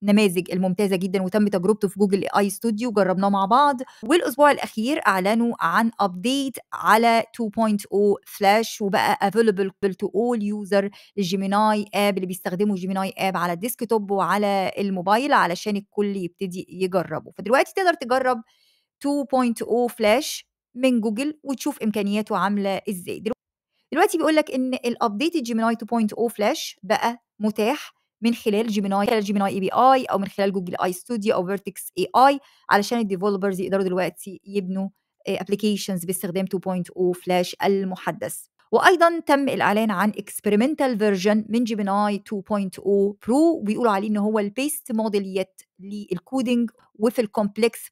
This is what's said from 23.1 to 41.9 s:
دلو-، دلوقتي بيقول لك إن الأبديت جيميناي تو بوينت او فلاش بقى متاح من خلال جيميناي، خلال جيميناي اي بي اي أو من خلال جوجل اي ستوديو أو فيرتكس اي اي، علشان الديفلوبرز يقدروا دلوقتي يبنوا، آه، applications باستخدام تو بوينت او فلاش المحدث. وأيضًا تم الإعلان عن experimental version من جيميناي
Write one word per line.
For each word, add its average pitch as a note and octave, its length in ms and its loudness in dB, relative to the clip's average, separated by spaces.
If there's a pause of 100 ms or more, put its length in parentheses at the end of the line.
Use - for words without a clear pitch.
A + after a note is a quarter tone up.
دلو-، G#3+ 140 -4 (580)
دلوقتي E4+ 260 2
بيقول D#4 180 2
لك D4+ 140 2
إن B3+ 240 -2
الأبديت A#3+ 600 -2
جيميناي A3+ 400 0
تو A3 100 -10
بوينت A3+ 260 0
او A#3 160 -2
فلاش A3 540 -4
بقى A3+ 420 -2 (140)
متاح G#3+ 600 -2 (220)
من A#3 120 2
خلال A3 320 0
جيميناي، G3+ 400 0
خلال A3 180 2
جيميناي G3 300 0
اي G3 60 -4
بي F#3+ 120 0
اي C4 320 6
أو - 140 -2
من G3 100 -4
خلال G3+ 240 0
جوجل F3+ 320 -6
اي F#3 80 0
ستوديو G#3+ 420 -2
أو F3+ 120 -2
فيرتكس - 520 -8
اي F#3 80 -2 (100)
اي، C4+ 240 6 (300)
علشان G#3 280 0
الديفلوبرز G3 600 -2
يقدروا G3 240 0
دلوقتي F3+ 600 -4
يبنوا، G3 440 -4 (400)
آه، G3 100 -2
applications G3 680 -2
باستخدام F#3 400 -4
تو F#3 120 -4
بوينت F#3 320 -4
او F3+ 220 0
فلاش F3+ 520 -2
المحدث. F#3 800 -4 (280)
وأيضًا E4+ 540 6
تم C#4+ 220 2
الإعلان G#3 420 0
عن G3+ 220 0
experimental B3 840 0
version G#3 500 2
من A#3+ 160 0
جيميناي G#3 540 -2